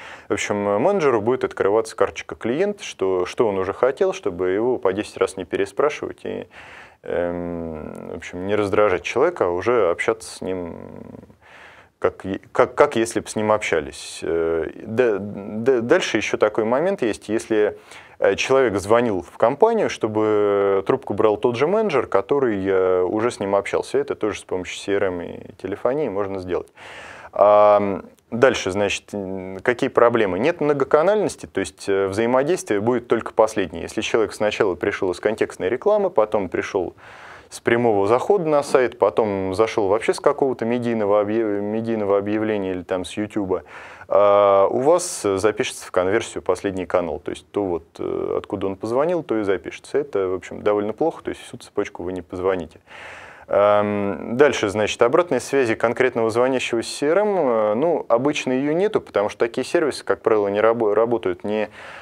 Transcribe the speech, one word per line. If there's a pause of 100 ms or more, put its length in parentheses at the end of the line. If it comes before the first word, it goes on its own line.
(300)
в
общем,
менеджеру
будет
открываться
карточка
клиент,
что,
что
он
уже
хотел,
чтобы
его
по
десять
раз
не
переспрашивать
и, (540)
эм,
в
общем,
не
раздражать
человека,
а
уже
общаться
с
ним, (1200)
как
е-, (120)
как,
как
если
бы
с
ним
общались.
Э, (160)
да,
да,
дальше
ещё
такой
момент
есть,
если, (400)
э,
человек
звонил
в
компанию,
чтобы
трубку
брал
тот
же
менеджер,
который,
э,
уже
с
ним
общался.
Это
тоже
с
помощью
си
эр
эм
и
телефонии
можно
сделать. (640)
Ам, (260)
дальше,
значит,
м,
какие
проблемы?
Нет
многоканальности,
то
есть,
э,
взаимодействие
будет
только
последнее.
Если
человек
сначала
пришёл
из
контекстной
рекламы,
потом
пришёл (540)
с
прямого
захода
на
сайт,
потом
зашёл
вообще
с
какого-то
медийного
объяв-,
медийного
объявления
или
там
с
Ютуба, (460)
а,
у
вас
запишется
в
конверсию
последний
канал.
То
есть
то
вот, (160)
э,
откуда
он
позвонил,
то
и
запишется.
Это,
в
общем,
довольно
плохо,
то
есть
всю
цепочку
вы
не
позвоните. (680)
Ам,
дальше,
значит,
обратной
связи
конкретного
звонящего
с
си
эр
эм,
э,
ну,
обычно
её
нету,
потому
что
такие
сервисы,
как
правило,
не
рабо-,
работают
не, (340)